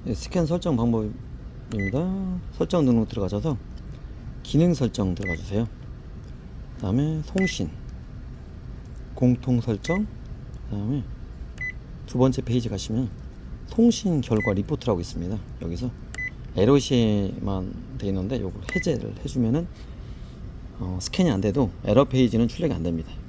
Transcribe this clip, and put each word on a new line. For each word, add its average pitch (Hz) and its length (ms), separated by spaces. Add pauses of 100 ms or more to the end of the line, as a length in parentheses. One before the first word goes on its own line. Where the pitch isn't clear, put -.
네, 120 100
스캔 170 320
설정 165 300
방법입니다. 120 1600 (140)
설정 165 320
등록 117 240
들어가셔서 104 480 (840)
기능 170 300
설정 107 420
들어가 90 200
주세요. 95 320 (1080)
그다음에 147 480
송신, 185 460 (1500)
공통 123 460
설정, 160 440 (640)
그다음에 110 340 (1000)
두 - 120
번째 127 260
페이지 117 260
가시면 107 400 (580)
송신 214 540
결과 110 320
리포트라고 104 480
있습니다. 90 380 (220)
여기서 87 280 (680)
에러시에만 104 1400
돼 107 100
있는데 98 320
요걸 98 220 (140)
해제를 127 480
해주면은, 131 440 (1120)
어, 92 220
스캔이 175 300
안 95 100
돼도 104 300 (120)
에러 123 220
페이지는 123 420
출력이 - 260
안 82 100
됩니다. 87 280 (180)